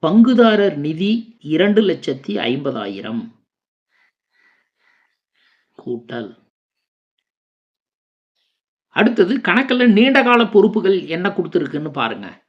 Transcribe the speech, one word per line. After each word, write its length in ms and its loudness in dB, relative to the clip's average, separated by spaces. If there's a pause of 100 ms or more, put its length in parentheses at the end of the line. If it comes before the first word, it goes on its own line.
பங்குதாரர் 800 4
நிதி 260 -2 (440)
இரண்டு 340 2
லட்சத்தி 460 -6 (160)
ஐம்பதாயிரம் 680 -8 (2500)
கூட்டல். 520 -12 (2750)
அடுத்தது 380 2 (120)
கணக்குல 400 0 (120)
நீண்டகால 440 4 (120)
பொறுப்புகள் 420 4 (180)
என்ன 220 -4
கொடுத்திருக்குன்னு 640 -6
பாருங்க. 280 -6 (220)